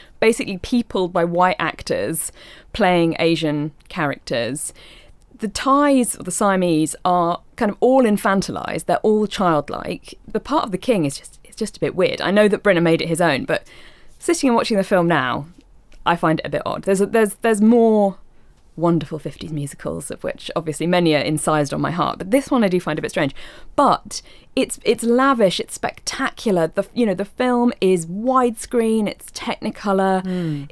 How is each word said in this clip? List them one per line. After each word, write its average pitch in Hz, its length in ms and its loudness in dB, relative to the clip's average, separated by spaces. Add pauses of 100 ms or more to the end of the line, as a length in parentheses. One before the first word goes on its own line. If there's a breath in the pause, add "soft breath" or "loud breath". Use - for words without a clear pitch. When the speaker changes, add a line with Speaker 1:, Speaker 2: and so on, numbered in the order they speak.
(200 soft breath)
Speaker 1:
basically 220 380 0
peopled 190 560 -2
by 175 100 2
white 175 340 2
actors - 760 -4 (400 loud breath)
playing 180 440 2
Asian 156 540 0 (160)
characters. 135 880 -4 (640 soft breath)
The 220 100 -6
Thais, 269 720 2
or - 60 -14
the 180 80 -10
Siamese, 180 760 0
are 175 340 2 (160)
kind 208 160 0
of - 80 -10
all 262 240 6
infantilized. 196 840 0
They're - 100 2
all 214 280 2
childlike. - 880 -2 (120)
The - 140 -4
part - 240 -2
of 214 60 -8
the 175 60 -4
king 190 280 0
is 139 120 -4
just, - 280 -20
it's - 100 -20
just - 220 -8
a - 20 -20
bit - 160 -2
weird. 170 240 2
I 175 120 -2
know 208 180 6
that 196 120 0
Brynner 175 220 4
made 165 180 4
it 170 60 -4
his 165 140 -2
own, 156 240 2
but - 200 -4 (540 soft breath)
sitting 330 300 0
and 233 80 4
watching 220 180 0
the 190 80 2
film 180 240 2
now, 135 400 0 (580)
I 170 120 2
find 160 240 0
it - 40 -12
a 151 40 -6
bit 147 160 -4
odd. - 180 -6
There's 190 160 0
a, 202 60 4
there's, 208 300 0
there's 220 260 0
more 220 560 4 (600)
wonderful 160 400 0
fifties 151 360 -12
musicals, 151 580 -8
of - 100 -12
which - 320 -10
obviously 160 320 -6
many 175 300 2
are 139 60 2
incised 151 520 0
on 156 60 -4
my 143 120 -2
heart, 165 260 -2
but 185 140 -6
this 269 200 2
one 247 100 2
I 202 60 2
do 180 140 0
find - 180 -6
a - 20 -6
bit - 100 -6
strange. 147 220 -2 (440 loud breath)
But - 440 0 (320 soft breath)
it's, - 300 -4
it's 233 180 0
lavish, 233 600 2
it's - 120 -12
spectacular. - 920 -4
The, 196 260 -4
you 240 120 0
know, 196 80 0
the 190 100 -4
film 240 560 0
is 185 260 2
widescreen, 226 1040 0
it's - 240 -10
Technicolor. 190 920 -2
Speaker 2:
Mm. 160 460 -4